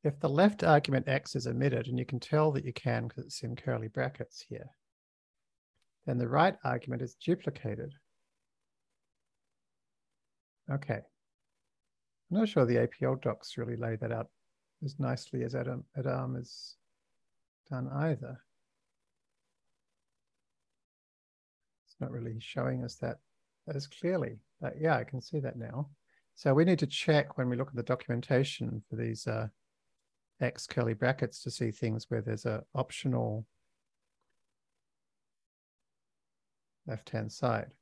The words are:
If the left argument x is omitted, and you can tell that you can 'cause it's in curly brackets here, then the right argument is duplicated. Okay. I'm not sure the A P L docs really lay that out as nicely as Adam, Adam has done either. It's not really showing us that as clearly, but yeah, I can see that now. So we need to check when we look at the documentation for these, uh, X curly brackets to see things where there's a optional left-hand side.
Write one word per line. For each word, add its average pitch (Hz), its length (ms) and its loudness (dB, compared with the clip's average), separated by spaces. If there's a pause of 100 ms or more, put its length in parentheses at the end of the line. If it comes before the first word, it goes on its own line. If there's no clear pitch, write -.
If 143 140 0
the 156 100 2
left 185 360 6
argument 143 420 6
x 139 300 0
is 127 100 -2
omitted, 123 400 2
and 123 100 -2
you 123 80 0
can 123 140 -4
tell 151 340 4
that 143 120 -2
you 127 80 -4
can 117 360 -2
'cause 120 160 -10
it's - 200 -10
in 120 100 -6
curly 113 320 -4
brackets 127 540 -6
here, - 340 -12 (1300)
then 127 120 0
the 120 100 0
right 160 360 4
argument 123 380 -2
is 123 120 -8
duplicated. 139 800 -2 (2750)
Okay. 139 280 -2
I'm - 1400 -10
not 220 100 4
sure 139 180 4
the 120 160 4
A 117 60 2
P - 160 -4
L 131 100 2
docs - 420 -4
really 120 200 -6
lay 113 180 -4
that 113 160 -6
out 113 180 -4 (540)
as 143 160 -6
nicely 127 460 -2
as 120 100 -4
Adam, 127 320 -4 (100)
Adam 131 380 -2
has - 420 -12 (920)
done 131 180 -4
either. 135 560 -2 (3500)
It's - 140 -20
not 131 100 -4
really 117 300 -6
showing 127 420 -4
us 120 140 -8
that 120 240 -4 (480)
as 139 180 -6
clearly, 147 540 -2 (200)
but 131 200 -6
yeah, 156 160 4
I 117 80 0
can 131 160 -6
see - 180 -4
that 139 180 -4
now. 120 360 -6 (420)
So 135 200 4
we 156 100 8
need 180 160 6
to 143 80 4
check 147 500 2
when 127 100 0
we 123 80 0
look 135 120 -2
at - 80 -8
the 120 80 -2
documentation 123 1040 0
for 113 60 -6
these, 117 320 -4
uh, 110 200 -2 (920)
X - 260 -2
curly 113 280 0
brackets 123 480 0
to 127 100 -6
see 117 180 -2
things 113 400 -4
where 117 100 0
there's 110 260 -4
a 113 180 -2 (100)
optional 120 720 -2 (3500)
left-hand 110 460 -6
side. 117 520 0